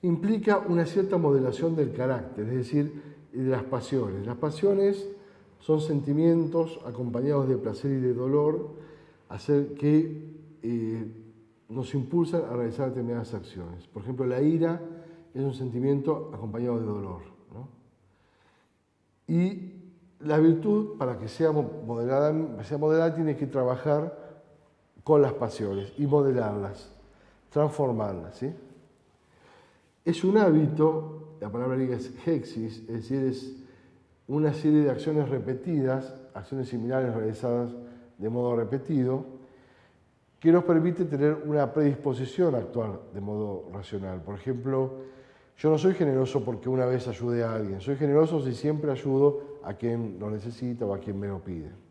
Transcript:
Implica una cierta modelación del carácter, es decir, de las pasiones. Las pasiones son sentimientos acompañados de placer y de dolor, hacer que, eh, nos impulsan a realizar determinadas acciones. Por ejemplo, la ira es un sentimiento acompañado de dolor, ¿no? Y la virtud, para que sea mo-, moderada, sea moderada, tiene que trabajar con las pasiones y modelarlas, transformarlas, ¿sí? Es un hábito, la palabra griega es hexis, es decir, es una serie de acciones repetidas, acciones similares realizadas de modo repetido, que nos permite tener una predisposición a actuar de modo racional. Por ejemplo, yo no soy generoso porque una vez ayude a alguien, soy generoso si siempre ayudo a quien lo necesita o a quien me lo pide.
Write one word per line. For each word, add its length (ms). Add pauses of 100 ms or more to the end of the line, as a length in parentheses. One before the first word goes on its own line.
Implica 560
una 260
cierta 320
modelación 600
del 160
carácter, 560
es 80
decir, 460 (300)
de 120
las 180
pasiones. 640
Las 120
pasiones 720 (520)
son 200
sentimientos 1040
acompañados 640
de 100
placer 340
y 80
de 120
dolor, 580 (580)
hacer 460
que, 600 (280)
eh, 440 (600)
nos 260
impulsan 560
a 60
realizar 320
determinadas 460
acciones. 520
Por 160
ejemplo, 240
la 160
ira 380 (520)
es 100
un 120
sentimiento 800
acompañado 460
de 60
dolor, 360 (300)
¿no? 160 (1600)
Y 420 (460)
la 180
virtud, 580
para 220
que 100
sea 240
mo-, 340
moderada, 800
sea 140
moderada, 360
tiene 220
que 100
trabajar 960 (600)
con 180
las 140
pasiones 640
y 80
modelarlas, 840 (600)
transformarlas, 840
¿sí? 140 (1500)
Es 200
un 140
hábito, 1000
la 100
palabra 260
griega 200
es 160 (140)
hexis, 540
es 80
decir, 360
es 320 (720)
una 260
serie 280
de 80
acciones 380
repetidas, 840 (180)
acciones 360
similares 460
realizadas 600 (420)
de 140
modo 260
repetido, 680 (1160)
que 120
nos 120
permite 420
tener 400
una 260
predisposición 840
a 40
actuar 420 (120)
de 80
modo 520
racional. 500
Por 120
ejemplo, 580 (640)
yo 140
no 80
soy 160
generoso 500
porque 240
una 160
vez 240
ayude 340
a 120
alguien, 260
soy 160
generoso 460
si 120
siempre 360
ayudo 720
a 120
quien 460
lo 80
necesita 560
o 80
a 60
quien 200
me 100
lo 100
pide. 320 (200)